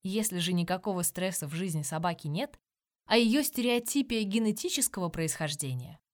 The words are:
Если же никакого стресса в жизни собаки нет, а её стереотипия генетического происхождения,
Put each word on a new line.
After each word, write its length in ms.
Если 360
же 140
никакого 500
стресса 440
в 60
жизни 300
собаки 440
нет, 320
а 120
её 240
стереотипия 800
генетического 880
происхождения, 920